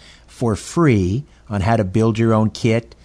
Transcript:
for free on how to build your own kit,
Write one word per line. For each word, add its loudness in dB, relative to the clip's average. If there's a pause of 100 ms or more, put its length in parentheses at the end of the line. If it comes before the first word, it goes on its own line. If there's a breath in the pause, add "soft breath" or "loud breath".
(260 soft breath)
for -4
free 0 (240 soft breath)
on -4
how 0
to 0
build 0
your 2
own 2
kit, -2 (100)